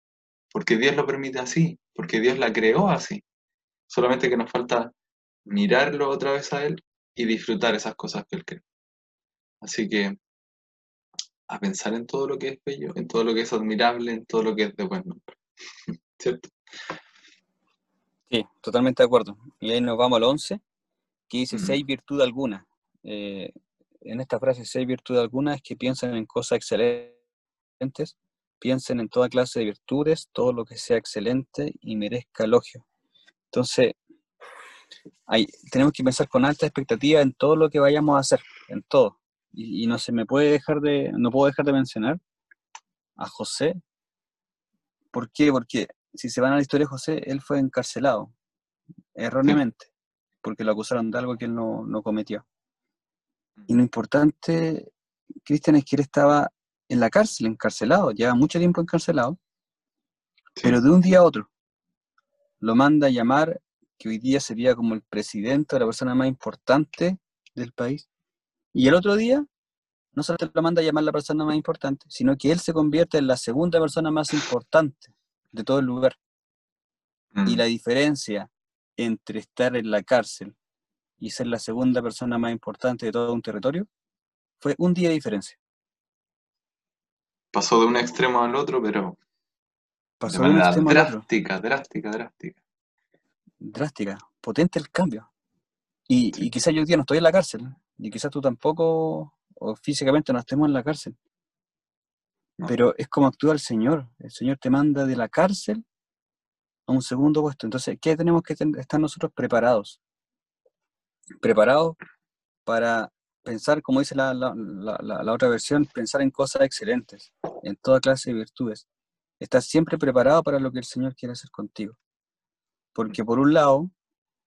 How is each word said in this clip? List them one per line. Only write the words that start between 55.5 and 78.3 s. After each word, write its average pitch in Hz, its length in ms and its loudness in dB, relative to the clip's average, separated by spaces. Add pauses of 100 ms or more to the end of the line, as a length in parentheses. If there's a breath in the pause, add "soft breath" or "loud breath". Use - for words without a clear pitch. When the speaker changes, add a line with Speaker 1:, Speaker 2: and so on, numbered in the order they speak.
Speaker 2:
es 139 100 4
que - 120 -2
él 143 40 0
estaba 143 500 2 (380)
en 123 120 0
la - 80 4
cárcel, 208 380 2
encarcelado, 113 640 0
llevaba 117 240 0
mucho 151 240 2
tiempo 175 220 2
encarcelado, 160 560 -2 (1160)
Speaker 1:
Sí. - 80 -12
Speaker 2:
pero 120 180 4
de 131 80 6
un 180 120 8
día 185 180 6
a 175 40 10
otro 139 280 2 (1080)
lo 110 160 0
manda 143 320 6
a - 40 6
llamar, 135 500 2 (380)
que 110 100 -8
hoy 110 100 -4
día 131 200 0
sería 120 360 0
como 117 200 0
el 107 80 -8
presidente 117 720 -2
o 131 40 2
la 117 60 2
persona 123 300 -2
más 131 120 2
importante 147 920 0 (360)
del 120 180 -8
país, 127 360 -6 (640)
y 127 140 4
el 143 80 8
otro 202 200 2
día 247 300 2 (680)
no 151 100 -4
solo - 140 -4 (160)
lo 165 100 2
manda 165 180 2
a 160 40 0
llamar 156 180 0
la 151 80 0
persona 151 340 -2
más 151 100 0
importante, 143 540 -4
sino 135 280 0
que 139 140 2
él 175 80 2
se - 140 -4
convierte 156 460 2
en 139 80 2
la 127 100 2
segunda 165 420 0
persona 160 320 0
más 151 220 -2
importante 147 800 -2 (380)
de 110 120 -12
todo 135 160 0
el 135 60 0
lugar. 127 300 0 (1160)
Y 104 60 -2 (160)
Speaker 1:
Mm. - 20 0
Speaker 2:
la 120 80 2
diferencia 117 840 -2 (480)